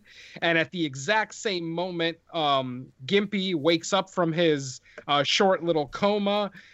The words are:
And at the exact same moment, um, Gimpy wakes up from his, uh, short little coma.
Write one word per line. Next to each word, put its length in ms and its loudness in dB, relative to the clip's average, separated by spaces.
And 160 4
at 100 0
the 160 -4
exact 480 -2
same 380 -6
moment, 460 -2
um, 500 0
Gimpy 480 0
wakes 380 2
up 180 0
from 200 0
his, 500 0
uh, 160 2
short 400 2
little 240 0
coma. 640 0